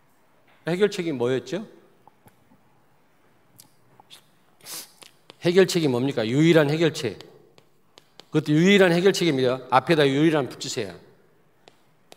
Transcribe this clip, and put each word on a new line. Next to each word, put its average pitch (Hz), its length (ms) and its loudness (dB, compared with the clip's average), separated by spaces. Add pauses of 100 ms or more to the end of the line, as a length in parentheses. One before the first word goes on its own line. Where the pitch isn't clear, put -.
(680)
해결책이 180 460 -2
뭐였죠? 131 520 -6 (3750)
해결책이 175 460 2
뭡니까? 123 400 -2
유일한 156 420 4
해결책. 147 500 -4 (1120)
그것도 151 200 -2
유일한 185 400 4
해결책입니다. 165 760 0
앞에다 143 380 2
유일한 143 420 0
붙이세요. 98 580 -12 (1080)